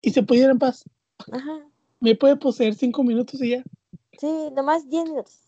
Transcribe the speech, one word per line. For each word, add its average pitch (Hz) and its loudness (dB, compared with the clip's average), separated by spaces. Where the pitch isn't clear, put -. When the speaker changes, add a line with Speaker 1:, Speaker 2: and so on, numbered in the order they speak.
Speaker 1:
Y 226 0
se 262 2
puede 240 4
ir 269 6
en 262 2
paz. 254 -2
Speaker 2:
Ajá. 294 -12
Speaker 1:
Me 226 4
puede 277 4
poseer 247 -2
cinco 254 -2
minutos 240 -2
y 240 -2
ya. 254 -4
Speaker 2:
Sí, 311 -6
nomás 277 -4
diez 330 -2
minutos. 294 -10